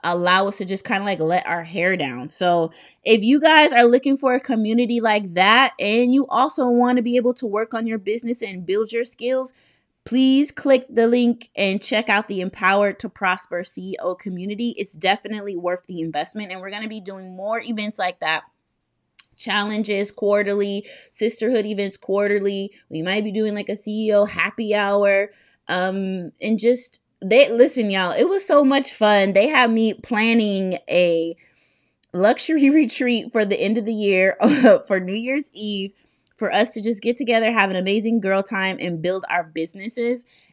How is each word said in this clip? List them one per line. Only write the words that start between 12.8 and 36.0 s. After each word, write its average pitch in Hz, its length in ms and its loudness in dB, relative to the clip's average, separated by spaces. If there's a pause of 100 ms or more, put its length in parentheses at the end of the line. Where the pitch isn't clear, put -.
to 180 100 -10
Prosper 180 540 -4
C 185 280 -12
E - 100 -10
O 180 140 -4
community. 202 600 -8
It's - 180 -10
definitely 202 640 -4
worth 175 300 -6
the 175 160 -10
investment. 165 500 -8
And 185 100 -14
we're 196 100 -12
gonna 214 160 -10
be 214 140 -12
doing 185 340 -14
more 208 260 -6
events 214 380 -6
like 180 220 -4
that. 156 220 -2 (920)
Challenges 208 760 -4
quarterly, 202 760 -2 (240)
sisterhood 220 560 -2
events 202 280 -6
quarterly. 196 760 -2 (180)
We 160 140 -8
might 196 200 -2
be 214 80 -6
doing, 214 220 -2
like, 208 160 -8
a 208 60 -6
C 214 320 -6
E 214 60 2
O 202 120 4
happy 208 480 -4
hour. 202 560 2 (380)
Um, 190 640 -4 (100)
and 214 160 0
just, 240 440 0 (200)
they, 247 300 6
listen, 233 400 4
y'all, 185 220 0
it 269 140 2
was 392 160 -2
so 294 220 4
much 269 280 2
fun. 202 400 4
They 202 140 4
had 262 220 2
me 226 240 2
planning 214 840 0 (100)
a 165 460 2 (800)
luxury 269 560 2
<laughs> - 20 4
retreat 247 600 0
for 214 140 0
the 196 160 -2
end 214 160 0
of 214 80 -4
the 226 80 -4
year 196 440 2 (240)
<laughs> 220 260 6
for 190 120 -2
New 185 140 -6
Year's 262 400 -6
Eve 202 380 -6 (480)